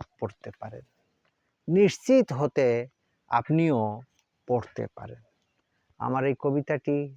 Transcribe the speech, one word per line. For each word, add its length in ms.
পড়তে 400
পারেন। 220
নিশ্চিত 680
হতে 540
আপনিও 720
পড়তে 480
পারেন। 260
আমার 280
এই 140
কবিতাটি 760